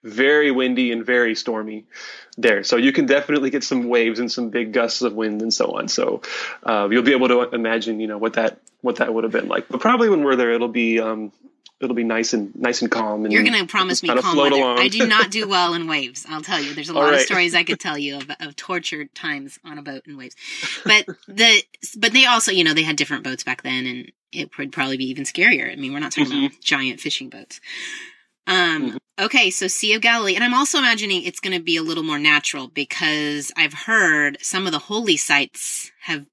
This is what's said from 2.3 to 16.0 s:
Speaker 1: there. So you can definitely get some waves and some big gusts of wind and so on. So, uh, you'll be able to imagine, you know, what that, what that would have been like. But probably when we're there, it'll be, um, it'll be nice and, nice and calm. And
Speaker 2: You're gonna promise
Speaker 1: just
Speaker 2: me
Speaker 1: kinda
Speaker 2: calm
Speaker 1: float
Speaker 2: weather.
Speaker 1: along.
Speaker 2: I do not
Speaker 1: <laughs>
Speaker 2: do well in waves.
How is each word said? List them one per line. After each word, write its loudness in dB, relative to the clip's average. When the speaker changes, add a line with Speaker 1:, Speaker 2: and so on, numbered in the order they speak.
Speaker 1:
there. 4
So 2
you 6
can 2
definitely 2
get -2
some -2
waves 2
and -2
some -4
big -4
gusts 0
of 0
wind -2
and -2
so 0
on. -4
So, -2
uh, 0
you'll 4
be 4
able 4
to 4
imagine, -2
you -4
know, -6
what -2
that, 0
what -2
that 0
would 0
have -2
been 0
like. -2
But -4
probably 4
when 4
we're 4
there, 2
it'll 0
be, 2
um, -4
it'll -2
be 0
nice 0
and, -2
nice -2
and -2
calm. -2
And 0
Speaker 2:
You're 6
gonna 2
promise 0
Speaker 1:
just -12
Speaker 2:
me -2
Speaker 1:
kinda 2
Speaker 2:
calm 0
Speaker 1:
float 4
Speaker 2:
weather. 4
Speaker 1:
along. 2
Speaker 2:
I 4
do 2
not 4
Speaker 1:
<laughs> -2
Speaker 2:
do -2
well 2
in -4
waves. -6